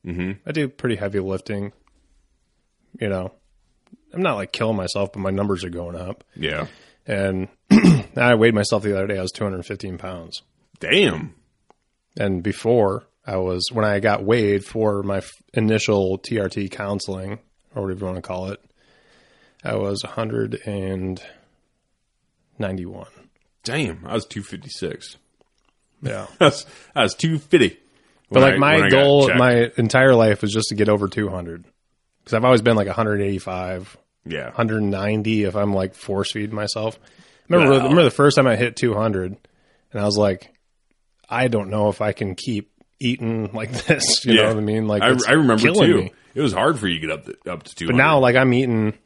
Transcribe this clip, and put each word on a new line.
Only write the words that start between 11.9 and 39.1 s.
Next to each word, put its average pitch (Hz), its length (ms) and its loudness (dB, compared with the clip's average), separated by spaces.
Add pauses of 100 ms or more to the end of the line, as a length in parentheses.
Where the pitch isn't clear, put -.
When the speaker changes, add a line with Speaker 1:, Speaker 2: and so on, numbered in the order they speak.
Speaker 2:
And 95 240 -2
before, 104 640 0 (200)
I 98 100 -8
was, 92 360 -4
when 113 120 0
I 101 160 0
got 101 240 0
weighed 101 400 2
for 107 380 -2
my 98 160 -4
f-, - 120 -10 (240)
initial 104 640 0
T 113 220 -6
R 95 80 -4
T 98 200 -6
counseling, 98 680 -8 (360)
or 107 80 -8
whatever 95 180 -6
you 98 60 -6
wanna 92 160 -8
call 92 280 -8
it, 101 100 -12 (1000)
I 110 140 -6
was 101 260 -4
a - 60 -12
hundred 110 460 -6 (120)
and 95 560 -6 (1400)
ninety-one. 95 480 -8 (560)
Speaker 1:
Damn, 117 440 -6
I - 80 -8
was 107 120 -2
two - 160 -12
fifty-six. - 720 -12 (840)
Speaker 2:
Yeah. 107 300 -6
Speaker 1:
<laughs> - 80 -20
I 180 60 6
was, - 200 0 (280)
I 143 80 2
was 101 120 0
two 160 240 -2
fifty 143 400 2 (520)
Speaker 2:
But, 127 100 6
Speaker 1:
when - 20 8
Speaker 2:
like, 135 120 6
Speaker 1:
I, - 40 0
Speaker 2:
my 143 180 4
Speaker 1:
when 156 80 4
I - 40 4
got 135 140 6
Speaker 2:
goal, 139 260 6
Speaker 1:
checked. 95 100 2
Speaker 2:
my 120 380 4
entire 131 380 4
life 110 280 4
was 101 100 -2
just 107 180 -2
to 110 40 -6
get 104 140 2
over 104 200 2
two 104 200 -4
hundred. 87 360 -10 (600)
'Cause - 100 -4
I've 110 100 0
always 127 180 6
been, 117 120 4
like, 101 140 0
a 92 40 -6
hundred 104 280 -2
eighty-five, 92 760 -6 (280)
Speaker 1:
Yeah. 73 260 -8
Speaker 2:
hundred 110 320 -2
ninety 104 600 -2
if 95 100 -4
I'm, 101 180 -2
like, 95 220 -2
force-feeding 104 580 -6
myself. 107 460 -6 (500)
I 170 60 2
remember, 147 220 6
Speaker 1:
Wow. 131 80 4
Speaker 2:
remember 147 180 4
the 135 80 6
first 143 240 2
time 131 140 4
I 113 80 2
hit 117 180 -2
two 117 200 -2
hundred, 101 420 -2 (560)